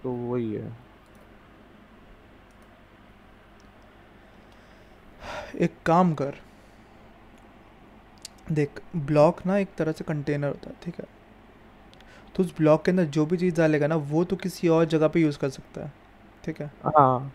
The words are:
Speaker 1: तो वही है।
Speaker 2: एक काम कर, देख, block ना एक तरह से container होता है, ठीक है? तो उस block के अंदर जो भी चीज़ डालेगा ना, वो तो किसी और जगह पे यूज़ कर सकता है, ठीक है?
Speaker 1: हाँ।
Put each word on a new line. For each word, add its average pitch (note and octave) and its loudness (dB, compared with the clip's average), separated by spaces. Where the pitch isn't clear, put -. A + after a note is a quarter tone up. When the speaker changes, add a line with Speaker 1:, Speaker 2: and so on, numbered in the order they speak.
Speaker 1:
तो B2+ -4
वही A#2+ -4
है। A2 -12
Speaker 2:
एक E3+ -2
काम E3+ 4
कर, C#3 -6
देख, D3 -2
block D3+ 4
ना F#3+ 0
एक G3 -2
तरह D#3+ -2
से - -8
container D3 -4
होता - -8
है, - -14
ठीक E3+ -10
है? - -10
तो F#3+ 0
उस E3 -6
block D#3 4
के F#3 4
अंदर F#3 2
जो D3+ 0
भी E3+ -2
चीज़ E3+ 0
डालेगा D3+ 2
ना, D#3+ 0
वो D3+ 0
तो F3+ -2
किसी F3 -4
और E3 4
जगह D#3 2
पे D#3 2
यूज़ D3+ 0
कर C#3 -2
सकता - -14
है, C#3+ -12
ठीक D#3 -10
है? D3 -10
Speaker 1:
हाँ। C3+ 4